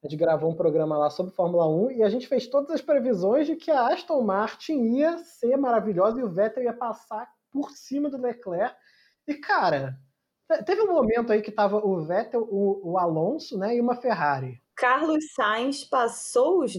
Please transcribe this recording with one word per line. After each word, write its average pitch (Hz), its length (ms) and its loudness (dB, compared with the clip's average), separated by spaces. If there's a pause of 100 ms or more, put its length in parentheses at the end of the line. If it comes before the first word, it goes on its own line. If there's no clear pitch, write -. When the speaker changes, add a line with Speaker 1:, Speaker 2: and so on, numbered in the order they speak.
Speaker 1:
A 147 60 -10
gente 151 100 -8
gravou 165 320 2
um 160 40 -4
programa 156 420 2
lá 147 120 4
sobre 185 240 -4
Fórmula 175 360 2
um 185 200 2
e 233 140 0
a 208 60 4
gente 247 180 -2
fez 240 200 0
todas 285 240 -2
as 302 100 -2
previsões 254 640 2
de 320 80 -2
que - 160 -4
a 254 220 4
Aston 330 280 -2
Martin 226 760 -2
ia 330 220 2
ser 254 360 -2
maravilhosa 226 640 0
e 262 40 -4
o 214 60 -2
Vettel 220 340 -2
ia 233 100 -2
passar 240 520 -10 (280)
por 285 180 -6
cima 285 380 -6
do 262 120 -8
Leclerc. 233 540 -4 (500)
E, 294 100 -4
cara, 160 640 0 (540)
te-, 320 120 2
teve 392 180 0
um 392 120 2
momento 233 380 2
aí 214 100 4
que 208 120 -8
tava 208 240 2
o 190 280 0
Vettel, 220 460 -2
o, 196 400 -2
o 185 60 0
Alonso, 175 600 0
né, 220 200 -2
e - 20 0
uma 240 160 0
Ferrari. 143 640 -2 (140)
Speaker 2:
Carlos 302 580 0
Sainz 233 500 -2
passou 262 800 0
os 220 160 -4